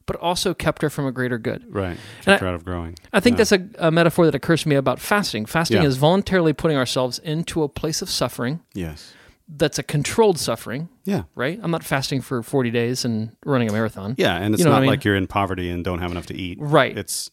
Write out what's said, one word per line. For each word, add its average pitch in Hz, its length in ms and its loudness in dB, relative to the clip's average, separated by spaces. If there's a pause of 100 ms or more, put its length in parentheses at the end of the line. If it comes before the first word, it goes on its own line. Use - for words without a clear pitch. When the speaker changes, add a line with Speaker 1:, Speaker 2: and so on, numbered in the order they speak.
Speaker 1:
but 190 120 -6
also 175 360 0
kept - 280 -2
her 156 80 2
from 143 160 -4
a 135 60 -2
greater 123 260 -2
good. 110 300 -6
Speaker 2:
Right. 95 300 -4 (200)
Speaker 1:
And - 80 -20
Speaker 2:
Kept 196 160 4
her 95 60 0
Speaker 1:
I, - 20 0
Speaker 2:
out 90 60 -2
of 82 100 -10
growing. 87 300 -6 (160)
Speaker 1:
I 214 80 4
think 240 140 6
Speaker 2:
Yeah. - 100 0
Speaker 1:
that's 202 80 4
a, 185 360 2
a 160 40 4
metaphor 170 340 4
that 147 100 4
occurs 160 280 0
to 160 60 0
me 143 60 4
about 131 240 2
fasting. 180 460 0
Fasting 170 360 2
Speaker 2:
Yeah. 151 60 4
Speaker 1:
is 131 100 2
voluntarily 170 560 4
putting 156 240 0
ourselves 127 420 -2
into 160 440 -4
a 143 60 -2
place - 320 -6
of 190 80 -10
suffering. 131 520 -4 (120)
Speaker 2:
Yes. 80 400 -8 (340)
Speaker 1:
That's 151 300 -2
a 143 60 -6
controlled 175 560 2
suffering. 123 500 -6 (140)
Speaker 2:
Yeah. 185 200 -2 (120)
Speaker 1:
Right? 147 260 -4
I'm 170 80 -4
not 165 140 -4
fasting 135 380 -2
for 120 200 -4
forty 123 300 0
days 120 340 -2
and 113 300 -4 (100)
running 123 240 2
a 104 40 -2
marathon. 107 440 -2
Speaker 2:
Yeah, 107 200 2
and 107 180 0
it's 92 40 0
Speaker 1:
You 175 60 4
know 147 60 6
what - 60 6
Speaker 2:
not - 20 6
Speaker 1:
I - 20 4
mean? 135 80 4
Speaker 2:
like - 160 2
you're 101 100 4
in 95 120 0
poverty 92 420 -2
and 87 140 -4
don't 90 160 -4
have 87 100 -4
enough 87 180 -6
to - 80 -12
eat. 90 240 -8
Speaker 1:
Right. 143 380 2
Speaker 2:
It's, - 360 -8